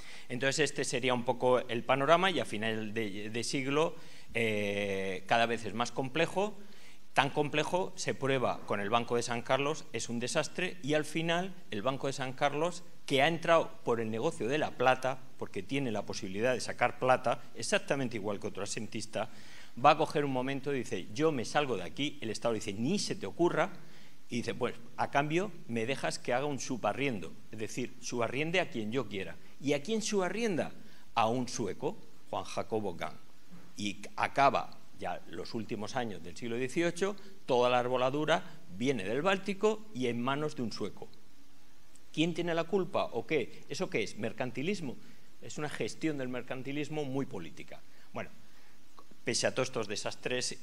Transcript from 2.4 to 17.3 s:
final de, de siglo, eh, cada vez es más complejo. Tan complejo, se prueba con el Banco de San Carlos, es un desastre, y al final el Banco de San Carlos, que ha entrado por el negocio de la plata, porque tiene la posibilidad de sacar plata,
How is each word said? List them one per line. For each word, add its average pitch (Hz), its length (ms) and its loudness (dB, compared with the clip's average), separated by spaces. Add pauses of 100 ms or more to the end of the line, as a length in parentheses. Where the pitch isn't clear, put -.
final 110 500 -2
de, 104 360 -2
de 113 140 -2
siglo, 143 520 2 (380)
eh, 101 920 0
cada 117 200 6
vez 117 180 -2
es 98 100 -4
más 120 160 0
complejo. 165 640 0 (580)
Tan 135 160 4
complejo, 151 640 0
se - 180 -2
prueba 127 520 2
con 107 120 0
el 101 120 -2
Banco 117 260 4
de 120 60 2
San 117 200 -2
Carlos, 143 500 0
es 117 160 -4
un 117 120 -4
desastre, 160 640 -2
y 139 100 2
al 151 100 2
final 170 480 0 (200)
el 104 100 -2
Banco 135 240 0
de 135 60 0
San 131 200 -2
Carlos, 147 520 2 (220)
que 135 160 6
ha 151 60 8
entrado 165 440 4 (120)
por 117 160 2
el 110 100 0
negocio 113 360 0
de 139 120 2
la 104 140 0
plata, 127 460 4 (200)
porque 104 240 -4
tiene 131 280 0
la 104 140 0
posibilidad 101 480 0
de 113 80 0
sacar 117 380 2
plata, 127 440 4 (140)